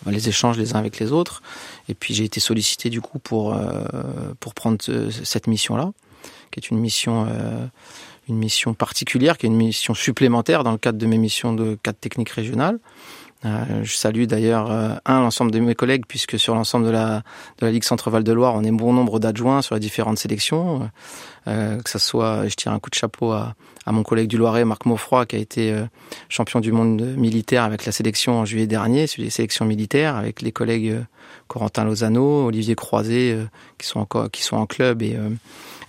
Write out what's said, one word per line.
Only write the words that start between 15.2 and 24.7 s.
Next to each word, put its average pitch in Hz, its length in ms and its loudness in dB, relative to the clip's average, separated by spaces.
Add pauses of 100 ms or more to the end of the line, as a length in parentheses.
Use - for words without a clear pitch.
de 113 80 2
mes 117 160 2
collègues, 127 320 0
puisque - 320 -4
sur 117 160 2
l'ensemble 113 300 2
de 113 40 2
la, 110 320 0 (380)
de 120 60 0
la 113 60 2
Ligue 113 120 0
Centre - 260 -2
Val 110 140 4
de 110 80 4
Loire, 120 240 4
on 107 80 2
est 110 80 2
bon 117 200 2
nombre 120 280 4
d'adjoints 117 420 2
sur - 140 -2
les 107 60 0
différentes 110 360 -2
sélections. 139 720 -2 (580)
Euh, 107 320 -2
que 117 120 -10
ça 104 80 -4
soit, 110 480 0
je 101 80 -4
tire - 160 -4
un 107 80 0
coup - 100 -12
de - 60 -4
chapeau 113 380 -2
à, 110 200 -4 (320)
à 113 60 -2
mon 110 100 4
collègue 110 260 2
du 113 100 0
Loiret, 113 280 4
Marc 110 220 -2